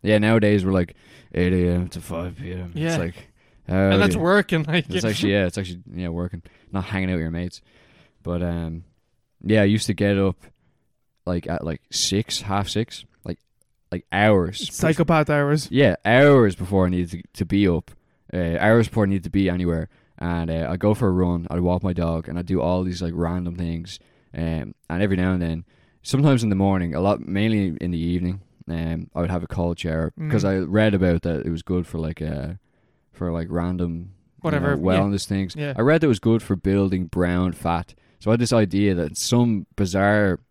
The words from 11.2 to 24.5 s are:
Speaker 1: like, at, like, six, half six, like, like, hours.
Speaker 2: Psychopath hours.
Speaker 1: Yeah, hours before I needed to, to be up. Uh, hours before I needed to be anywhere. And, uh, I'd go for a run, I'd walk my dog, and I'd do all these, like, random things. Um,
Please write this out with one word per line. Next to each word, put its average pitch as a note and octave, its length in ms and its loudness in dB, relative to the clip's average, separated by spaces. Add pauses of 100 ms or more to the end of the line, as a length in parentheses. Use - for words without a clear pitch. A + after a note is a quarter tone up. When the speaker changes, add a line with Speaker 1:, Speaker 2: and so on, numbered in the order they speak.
Speaker 1:
like, F2 220 -4
at, E2+ 180 -6
like, D#2+ 240 -8
six, - 520 -2
half G2+ 280 -4
six, - 360 -6 (180)
like, - 160 -10 (520)
like, F2+ 200 -8
hours. G2 600 2
Speaker 2:
Psychopath D#3+ 600 2
hours. D3 400 0
Speaker 1:
Yeah, A#2 240 4 (100)
hours B2 500 6
before F#2 300 2
I F2+ 40 2
needed F2+ 220 -2
to, F2 120 -10 (160)
to F#2 60 -2
be G2 220 2
up. E2 220 0 (420)
Uh, E2+ 280 -2
hours A2 280 4
before G#2+ 180 0
I - 20 -2
needed F#2+ 160 -2
to F2 80 -10
be G2 180 2
anywhere. E2+ 400 -2 (300)
And, E2+ 320 -4
uh, E2 180 -4
I'd F2 100 -4
go G#2 140 2
for G#2+ 140 0
a F#2 40 2
run, F2 380 0
I'd F2 120 -2
walk F2 200 0
my F#2+ 120 -2
dog, E2+ 360 -2
and E2 80 -8
I'd F2 80 -6
do E2 160 0
all F2+ 220 0
these, F2+ 180 -6
like, E2+ 140 -4
random F2 400 -4
things. E2+ 420 -6 (400)
Um, D#2+ 380 -4 (140)